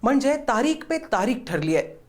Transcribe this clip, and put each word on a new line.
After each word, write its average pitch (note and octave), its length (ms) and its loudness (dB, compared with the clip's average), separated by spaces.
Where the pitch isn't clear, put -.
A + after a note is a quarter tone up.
म्हणजे C4+ 320 4
तारीख D4 540 0
पे D#4+ 80 0
तारीख A3+ 380 0
ठरली D#3+ 280 0
आहे. D3 100 2